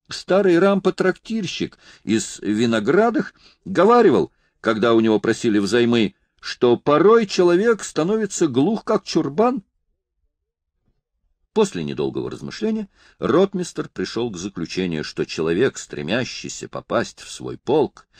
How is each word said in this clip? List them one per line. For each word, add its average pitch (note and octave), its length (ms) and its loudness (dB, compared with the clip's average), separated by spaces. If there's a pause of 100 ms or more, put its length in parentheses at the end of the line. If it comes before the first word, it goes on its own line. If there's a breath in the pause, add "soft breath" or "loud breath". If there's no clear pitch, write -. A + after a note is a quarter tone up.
Старый F3+ 500 2
рампа-трактирщик F#3+ 1160 -2 (260 soft breath)
из - 380 -2
Виноградах A#2 920 0 (320 soft breath)
говаривал, F#3+ 680 4 (300)
когда A2+ 320 2
у A2+ 60 6
него A2 200 4
просили A2 380 0
взаймы, A#2 560 2 (260)
что - 380 2
порой G3+ 480 4
человек F#3 580 2
становится G3 640 -2
глух, D3 360 0
как G#3+ 200 -2
чурбан". F#3+ 600 0 (1900)
После F3+ 260 0
недолгого C2+ 460 -4
размышления G#3+ 580 -8 (300 soft breath)
ротмистр F3 720 -2
пришёл A#2 400 -6
к F#2 80 -12
заключению, E2+ 680 -6
что D2+ 220 -6
человек, E2+ 540 -2
стремящийся D#2 880 -8
попасть - 500 -6
в - 120 -18
свой B1 260 -12
полк - 500 -2 (120)